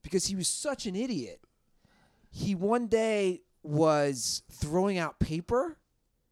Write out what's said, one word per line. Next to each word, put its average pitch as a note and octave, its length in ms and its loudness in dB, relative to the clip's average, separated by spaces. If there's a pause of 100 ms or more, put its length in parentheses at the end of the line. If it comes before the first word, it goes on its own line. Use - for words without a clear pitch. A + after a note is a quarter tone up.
because - 240 0
he F#3+ 80 -4
was F3+ 140 -2
such - 380 -4
an F#3 100 -4
idiot. F3 420 -4 (920)
He - 240 -2
one A3 320 0
day G#3 540 2 (200)
was D3 880 2
throwing F#3 480 0
out D#3 220 -2
paper, A#3+ 580 -2 (540)